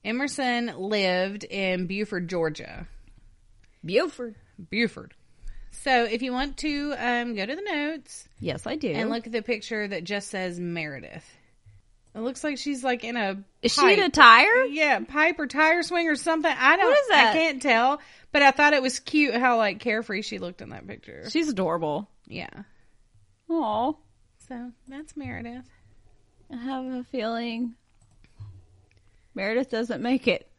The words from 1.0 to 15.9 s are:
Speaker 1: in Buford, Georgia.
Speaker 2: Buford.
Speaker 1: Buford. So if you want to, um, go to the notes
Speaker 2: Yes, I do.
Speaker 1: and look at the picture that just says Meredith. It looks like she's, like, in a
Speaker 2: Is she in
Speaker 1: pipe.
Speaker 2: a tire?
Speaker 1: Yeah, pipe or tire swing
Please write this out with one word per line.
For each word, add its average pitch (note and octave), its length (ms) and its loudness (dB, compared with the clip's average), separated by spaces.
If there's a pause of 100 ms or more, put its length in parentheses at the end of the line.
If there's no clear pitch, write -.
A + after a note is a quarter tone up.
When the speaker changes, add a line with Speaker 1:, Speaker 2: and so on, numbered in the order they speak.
Speaker 1:
in F#3 420 -2
Buford, F#3+ 400 -4
Georgia. D#3+ 600 -6 (960)
Speaker 2:
Buford. A#3+ 520 -2 (340)
Speaker 1:
Buford. - 420 -4 (680)
So B3 220 2
if A3+ 180 -4
you B3 100 -4
want G3+ 260 -4
to, D4 380 -4
um, A#3+ 380 -4
go G3 100 -4
to B3+ 100 -6
the F4+ 60 -10
notes D#4 640 -8 (140)
Speaker 2:
Yes, F3 260 -6
I B3+ 100 -6
do. A#3+ 120 -6
Speaker 1:
and A3 220 -4
look A3+ 160 -6
at A3 60 -12
the A3+ 100 -4
picture G#3+ 440 -6
that F#3 180 -8
just G3+ 260 -8
says F#3 280 -6
Meredith. E3 640 -8 (920)
It A3 60 -10
looks B3 220 -6
like D4 140 -4
she's, C4+ 260 -6
like, B3 220 -4
in A#3 140 -6
a G3 260 -4 (160)
Speaker 2:
Is A#3 140 0
she F#4 180 6
in G#4 60 6
Speaker 1:
pipe. F#4+ 100 4
Speaker 2:
a - 20 2
tire? D4 540 10
Speaker 1:
Yeah, C#4+ 360 2
pipe D#4 380 0
or D4 80 -4
tire D#4+ 360 2
swing E4+ 260 -2